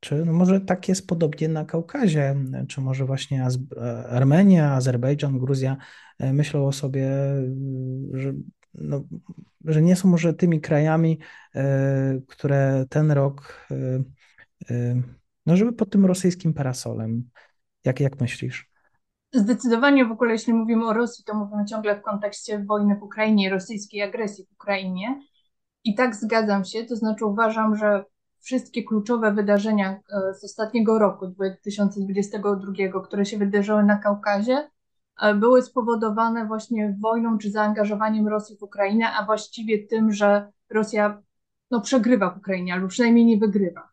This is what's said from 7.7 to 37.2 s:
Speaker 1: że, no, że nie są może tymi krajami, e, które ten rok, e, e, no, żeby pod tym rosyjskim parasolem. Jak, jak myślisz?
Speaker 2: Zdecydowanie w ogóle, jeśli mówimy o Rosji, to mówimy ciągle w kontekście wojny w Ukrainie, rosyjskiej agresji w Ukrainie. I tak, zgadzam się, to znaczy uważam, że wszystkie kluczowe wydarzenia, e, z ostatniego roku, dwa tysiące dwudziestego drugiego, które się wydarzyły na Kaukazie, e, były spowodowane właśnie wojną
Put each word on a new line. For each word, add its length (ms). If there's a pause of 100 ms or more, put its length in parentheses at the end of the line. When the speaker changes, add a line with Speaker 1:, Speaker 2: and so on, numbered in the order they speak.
Speaker 1:
że, 200 (420)
no, 260 (640)
że 180
nie 140
są 120
może 260
tymi 260
krajami, 580 (360)
e, 760
które 600
ten 220
rok, 600
e, 40 (1000)
e, 280 (440)
no, 100
żeby 160
pod 180
tym 160
rosyjskim 480
parasolem. 760 (540)
Jak, 160
jak 200
myślisz? 500 (640)
Speaker 2:
Zdecydowanie 720
w 80
ogóle, 200
jeśli 200
mówimy 340
o 60
Rosji, 320
to 100
mówimy 300
ciągle 320
w 60
kontekście 680
wojny 280
w 60
Ukrainie, 480
rosyjskiej 520
agresji 420
w 80
Ukrainie. 680 (640)
I 100
tak, 220
zgadzam 480
się, 200
to 120
znaczy 280
uważam, 520
że 280 (360)
wszystkie 440
kluczowe 480
wydarzenia, 580
e, 440
z 100
ostatniego 540
roku, 280
dwa 180 (180)
tysiące 380
dwudziestego 560
drugiego, 440
które 260
się 120
wydarzyły 460
na 140
Kaukazie, 720 (540)
e, 120
były 280
spowodowane 840
właśnie 560
wojną 360